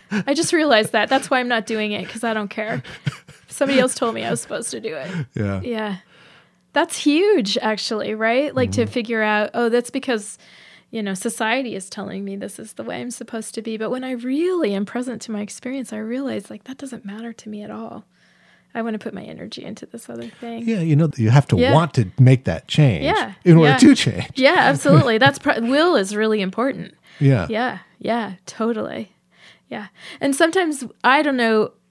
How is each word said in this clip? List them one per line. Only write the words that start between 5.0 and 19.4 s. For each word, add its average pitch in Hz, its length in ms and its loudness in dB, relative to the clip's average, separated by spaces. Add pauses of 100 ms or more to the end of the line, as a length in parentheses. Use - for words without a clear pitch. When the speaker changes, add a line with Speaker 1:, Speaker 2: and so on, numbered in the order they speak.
Speaker 2:
Yeah. 98 280 -2
Speaker 1:
Yeah. 220 320 -6 (800)
That's 339 240 -2
huge, 302 640 2
actually, 214 520 -4
right? 233 400 0
Like, 247 200 0
to 240 100 0
Speaker 2:
Mm-hmm. 208 80 -4
Speaker 1:
figure 226 320 -2
out, 214 300 2
"Oh, 233 160 0
that's 240 200 0
because, 247 480 -4 (540)
you 226 100 -6
know, 196 120 -4
society 226 640 -4
is 190 140 -12
telling 196 360 -10
me 196 100 -8
this 196 240 -10
is 220 140 -16
the 226 100 -12
way 240 180 -8
I'm 240 80 -8
supposed 226 460 -12
to 226 60 -8
be." 220 160 -8
But 220 120 -6
when 254 140 -6
I 262 80 -6
really 262 640 -2
am 202 100 -2
present 240 380 -8
to - 80 -12
my 208 100 -6
experience, 254 520 -10
I 214 40 -8
realize, 226 520 -6
like, 214 160 -16
that 262 120 -14
doesn't 262 280 -14
matter 220 280 -12
to - 160 -18
me 208 140 -12
at 208 80 -14
all. 220 340 -14 (720)
I 233 80 -4
wanna 220 160 -4
put 214 140 -10
my 202 100 -12
energy - 400 -14